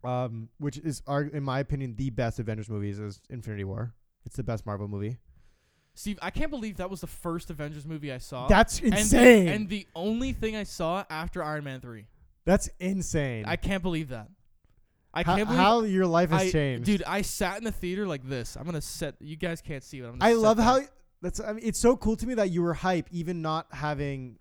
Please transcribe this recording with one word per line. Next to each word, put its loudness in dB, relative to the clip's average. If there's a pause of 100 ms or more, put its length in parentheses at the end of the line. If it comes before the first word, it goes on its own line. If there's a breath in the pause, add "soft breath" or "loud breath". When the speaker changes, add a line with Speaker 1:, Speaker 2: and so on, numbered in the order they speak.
Speaker 1:
um, -4
which -6
is, -6
our, 0
in -4
my -2
opinion, -4
the -2
best -2
Avengers -6
movies -4
is -10
Infinity -8
War. -6 (320)
It's -14
the -6
best -4
Marvel -4
movie. -4 (760)
Speaker 2:
Steve, -8
I -6
can't 0
believe -6
that -6
was -10
the -10
first -6
Avengers -10
movie -8
I -8
saw. -8
Speaker 1:
That's 4
Speaker 2:
And 2
the, 4
Speaker 1:
insane. 10
Speaker 2:
and -2
the -6
only -2
thing -4
I -6
saw -4
after -6
Iron -6
Man -10
three. -14 (380)
Speaker 1:
That's 4 (120)
insane. -2
Speaker 2:
I -2
can't -2
believe -2
that. -10 (880)
I -2
Speaker 1:
How, 4
Speaker 2:
can't 0
believe 2
Speaker 1:
how 6
your 2
life 4
has 4
Speaker 2:
I, 0
Speaker 1:
changed. 0
Speaker 2:
dude, 2
I -2
sat -4
in -10
the -2
theater -4
like -6
this. -8
I'm -12
gonna -6
set, -8
you -14
guys -6
can't -10
see -14
what -12
I'm -14
gonna 6
Speaker 1:
I 8
Speaker 2:
set 4
Speaker 1:
love 6
Speaker 2:
there. 4
Speaker 1:
how, 6 (420)
that's, -6
I -6
mean, -8
it's -2
so 6
cool 0
to -6
me -4
that 2
you 0
were 2
hype, 0
even -6
not -4
having -6